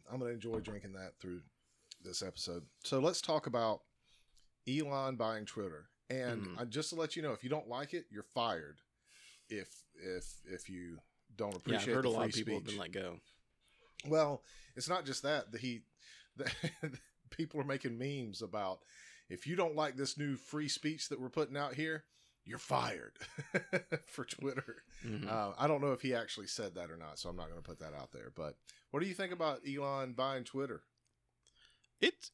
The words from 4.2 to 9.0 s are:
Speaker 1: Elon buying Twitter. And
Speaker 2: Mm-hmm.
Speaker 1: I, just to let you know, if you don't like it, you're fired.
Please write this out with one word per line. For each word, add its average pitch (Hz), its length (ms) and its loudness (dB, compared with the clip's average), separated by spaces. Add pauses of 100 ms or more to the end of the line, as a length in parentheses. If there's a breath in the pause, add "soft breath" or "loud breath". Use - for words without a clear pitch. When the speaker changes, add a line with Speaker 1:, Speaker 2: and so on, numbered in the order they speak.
Speaker 1:
Elon 135 480 2
buying 110 280 2
Twitter. 90 440 -4 (220)
And 123 320 0
Speaker 2:
Mm-hmm. 92 180 -4
Speaker 1:
I, 123 40 0
just 131 260 -2
to 165 60 -4
let 160 200 2
you 165 60 -2
know, 147 100 2
if 113 120 -4
you 127 60 0
don't 147 180 0
like 131 260 -2
it, 175 160 -2
you're 104 120 -8 (120)
fired. 85 460 2 (720 loud breath)